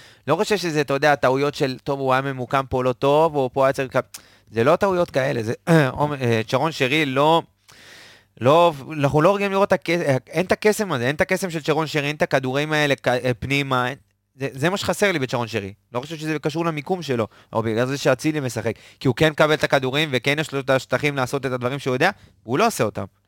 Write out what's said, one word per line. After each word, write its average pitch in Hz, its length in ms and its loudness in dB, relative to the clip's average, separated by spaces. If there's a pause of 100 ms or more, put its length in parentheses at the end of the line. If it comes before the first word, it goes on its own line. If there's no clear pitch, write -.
(280)
לא 147 80 2
חושב 208 200 0
שזה, 165 240 -2
אתה 143 140 0
יודע, 143 200 4
טעויות 139 400 0
של, 131 300 -2
"טוב, 139 160 -4
הוא 131 120 0
היה 131 100 2
ממוקם 135 460 -2
פה 127 160 -2
לא 127 80 2
טוב", 147 440 2
או 131 160 0
"פה 135 140 2
היה 135 60 2
צריך 135 160 -6
לקב-", - 320 -4 (300)
זה 110 140 0
לא 156 120 6
טעויות 185 340 0
כאלה, 135 320 -2
זה, 110 100 -4 (240)
<clears throat> 131 220 2
עומ-, 147 220 0
אה, 117 260 2
שרון 147 260 0
שרי 143 340 0
לא... 147 360 2 (1000)
לא, 160 320 6 (200)
אנחנו 143 300 2
לא 190 120 4
רגילים 196 180 -2
לראות 196 200 0
את 185 160 0
הכ-, - 20 -2 (400)
אין 170 160 -2
את 185 60 -2
הקסם 208 400 0
הזה, 120 140 -2
אין 139 100 0
את - 40 -2
הקסם 185 300 -2
של 160 120 -6
שרון 156 240 0
שרי, 143 220 -2
אין 147 80 -4
את 151 60 -6
הכדורים 143 500 0
האלה 147 300 2
כ-, - 60 -2
אה, 127 300 0
פנימה, 131 500 0
אין, 135 80 -8 (420)
זה, 131 140 -6
זה 135 180 -2
מה 196 60 0
שחסר 190 360 0
לי 165 60 -2
בשרון 120 300 -2
שרי. 101 240 -4 (200)
לא 120 80 -4
חושב 151 160 -10
שזה 156 220 -4
קשור 156 260 -4
למיקום 170 380 -4
שלו, 120 240 -2 (260)
או 110 100 0
בגלל 113 240 0
זה 139 120 -4
שאצילי 151 420 0
משחק, 113 320 -4 (280)
כי - 80 0
הוא 123 80 2
כן 156 140 4
מקבל 156 240 2
את 147 100 0
הכדורים, 143 480 0
וכן 143 260 0
יש 156 140 -6
לו 135 80 -4
את 131 100 -2
השטחים 135 460 0
לעשות 131 300 -4
את 127 60 -4
הדברים 127 260 -4
שהוא 131 160 -2
יודע, 151 160 2 (320)
הוא 123 160 -4
לא 214 80 2
עושה 208 180 -2
אותם. 101 200 -4 (240)